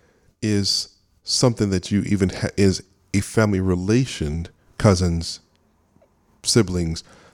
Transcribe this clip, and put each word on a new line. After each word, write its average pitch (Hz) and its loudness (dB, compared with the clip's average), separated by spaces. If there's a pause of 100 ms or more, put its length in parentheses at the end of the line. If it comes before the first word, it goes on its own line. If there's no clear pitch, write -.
(400)
is 104 -2 (260)
something 113 0
that 92 -2
you 101 0
even 95 0
ha-, - -6
is 95 2 (300)
a 101 -2
family 104 0
relation, 92 -2 (320)
cousins, 87 2 (1000)
siblings. 90 0 (300)